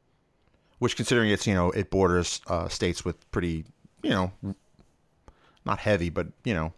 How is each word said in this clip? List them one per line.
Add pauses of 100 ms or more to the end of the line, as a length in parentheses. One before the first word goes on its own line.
(800)
Which,
considering
it's,
you
know,
it
borders,
uh,
states
with
pretty, (380)
you
know, (1300)
not
heavy,
but, (160)
you
know,